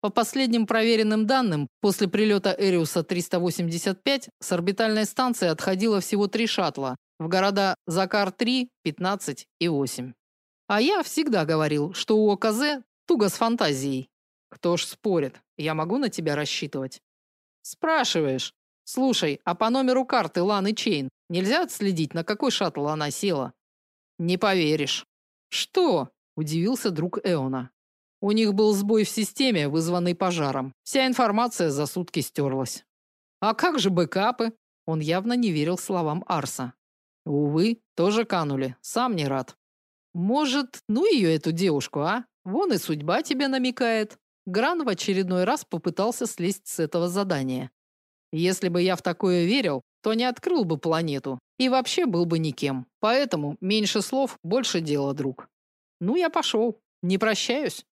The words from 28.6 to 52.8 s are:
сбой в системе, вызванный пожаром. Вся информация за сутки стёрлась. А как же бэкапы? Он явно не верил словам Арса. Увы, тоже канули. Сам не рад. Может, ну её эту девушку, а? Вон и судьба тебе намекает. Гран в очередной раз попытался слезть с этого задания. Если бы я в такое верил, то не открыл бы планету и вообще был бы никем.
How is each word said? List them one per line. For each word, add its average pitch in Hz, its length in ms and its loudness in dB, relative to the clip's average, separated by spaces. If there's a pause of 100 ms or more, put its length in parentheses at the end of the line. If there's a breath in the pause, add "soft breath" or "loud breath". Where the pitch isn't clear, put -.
сбой 208 300 2
в - 40 -6
системе, 208 600 0
вызванный 170 460 0
пожаром. 143 580 -2 (120)
Вся 269 220 2
информация 233 640 2
за 143 160 -2
сутки 165 340 -4
стёрлась. 135 640 -4 (560)
А 214 140 2
как 311 240 2
же 196 120 2
бэкапы? 202 640 0 (320)
Он 160 140 -2
явно 185 340 0
не 240 160 2
верил 156 260 0
словам 175 500 -2
Арса. 131 460 -4 (520)
Увы, 156 560 0 (140)
тоже 208 300 2
канули. 139 560 -2
Сам 240 360 -2
не 151 100 0
рад. 135 300 -4 (580)
Может, 254 760 0
ну 240 160 0
её 262 260 4
эту 160 220 0
девушку, 160 480 0
а? 202 240 -2 (200)
Вон 294 280 0
и 190 60 2
судьба 160 440 -2
тебе 277 260 -2
намекает. 247 720 -2 (280)
Гран 277 380 0
в 254 40 -2
очередной 185 560 0
раз 262 200 0
попытался 196 600 -2
слезть 185 400 -4
с - 140 -8
этого 170 280 0
задания. 139 640 -2 (600)
Если 180 360 0
бы 180 140 0
я 185 140 2
в - 60 -8
такое 180 420 2
верил, 180 380 0 (200)
то 220 120 0
не 226 100 0
открыл 254 400 0
бы 160 140 -2
планету 151 600 -2 (200)
и 262 100 2
вообще 262 380 2
был 175 180 2
бы 170 140 0
никем. 139 480 -2 (140)